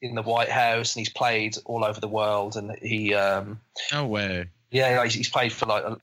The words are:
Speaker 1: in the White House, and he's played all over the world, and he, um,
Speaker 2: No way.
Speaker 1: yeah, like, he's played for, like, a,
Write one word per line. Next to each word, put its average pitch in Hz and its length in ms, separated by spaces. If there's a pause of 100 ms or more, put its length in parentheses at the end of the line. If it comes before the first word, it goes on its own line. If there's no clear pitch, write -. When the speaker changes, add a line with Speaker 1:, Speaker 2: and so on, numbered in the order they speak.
Speaker 1:
in 120 140
the 113 60
White 117 280
House, 117 460
and 120 60
he's 107 120
played 110 420 (100)
all 117 200
over 104 160
the 107 80
world, 107 480
and 107 240
he, 107 320
um, 98 480 (300)
Speaker 2:
No 147 140
way. 98 440 (220)
Speaker 1:
yeah, 127 280
like, 117 120
he's 117 180
played 120 240
for, - 120
like, 104 200
a, 110 180